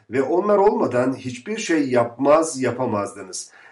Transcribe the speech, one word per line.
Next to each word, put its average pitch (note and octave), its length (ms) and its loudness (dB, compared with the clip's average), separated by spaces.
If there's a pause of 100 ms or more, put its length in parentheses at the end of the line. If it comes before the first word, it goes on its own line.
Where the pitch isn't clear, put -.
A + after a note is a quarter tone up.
(100)
Ve B2+ 120 0
onlar F#3+ 360 2
olmadan C#3+ 580 2
hiçbir G3 420 -10
şey D3+ 300 0
yapmaz, C3+ 760 2
yapamazdınız. G#2+ 880 -4 (220)